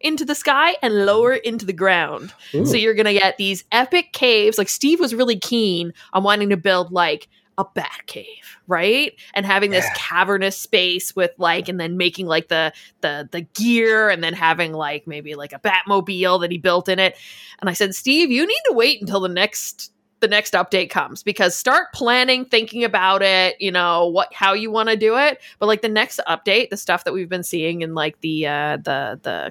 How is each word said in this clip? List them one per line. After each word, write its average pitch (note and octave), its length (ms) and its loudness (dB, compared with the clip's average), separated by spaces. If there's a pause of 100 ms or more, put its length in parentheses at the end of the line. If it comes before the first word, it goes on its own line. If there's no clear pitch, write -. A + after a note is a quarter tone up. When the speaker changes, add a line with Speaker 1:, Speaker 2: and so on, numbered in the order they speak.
Speaker 1:
into D#4 240 -2
the C#4+ 100 -2
sky D4 480 2
and G#3 220 2
lower A3+ 300 4
into A3+ 320 -4
the F#3+ 80 -4
ground. E3+ 580 0 (220)
Speaker 2:
Ooh. E3 100 0
Speaker 1:
So A#3+ 140 2
you're A3 160 2
gonna G#3 180 2
get F#3+ 240 2
these G3 340 -4
epic C4 440 0
caves. A3 420 4
Like, G3 140 0
Steve D#4 280 2
was C4 160 0
really A#3 240 0
keen F3+ 540 -2 (220)
on F#3+ 80 0
wanting G3+ 260 2
to G3+ 80 2
build, F3+ 340 0
like, E3+ 380 -2 (320)
a F#3+ 40 -4 (100)
bat - 320 -10
cave, - 500 -18 (120)
right? G#3 460 0 (200)
And G3 100 -2
having G3+ 280 2
this F3+ 120 2
Speaker 2:
Yeah. - 120 -6
Speaker 1:
cavernous F#3+ 600 0
space F3+ 600 -2
with, F3 220 0
like, F3 300 0
and F3+ 120 -6
then E3+ 160 -6
making, F3+ 320 -2
like, D#3+ 180 0
the, D#3+ 260 0 (280)
the, D3 320 -6
the E3+ 80 -8
gear, A3 680 2
and E3+ 120 -2
then E3 100 -2
having, E3 400 0
like, D3+ 360 -8
maybe, D3+ 260 -12
like, C#3+ 180 -14
a - 60 -16
Batmobile F#3 840 0
that F3 100 -4
he F3+ 60 -6
built F3+ 300 0
in F#3 120 0
it. F#3+ 160 0 (420)
And G3+ 100 -6
I F3+ 40 0
said, F#3+ 240 -2
"Steve, D4 340 0
you C4+ 160 2
need C5 200 -2
to A4 80 2
wait A3+ 260 2
until G3 180 -4
the F#3 100 -2
next, - 640 -4 (300)
the A3 80 2
next G#3 260 0
update F3+ 340 0
comes, D#3+ 360 -6
because G3 320 0
start D#4+ 360 0
planning, B3+ 520 2
thinking A3+ 400 0
about F#3+ 380 2
it, F#3 360 4
you F#3+ 140 -2
know, F3 340 2
what, F3 260 0
how G3 200 2
you G#3+ 180 -4
wanna A3 240 0
do A3 240 2
it." C#4 220 2 (180)
But, G#3 80 -2
like, G#3+ 160 2
the A#3 60 0
next G#3+ 400 -2
update, G3+ 420 0
the G3 60 -6
stuff F3 260 -2
that E3+ 100 -4
we've F#3 160 -6
been F3+ 140 -6
seeing E3+ 400 -4
in, D#3+ 100 -6
like, D#3 280 -4
the, D#3 260 -4
uh, D3 300 -2
the, C#3 480 -6
the D#2 260 -6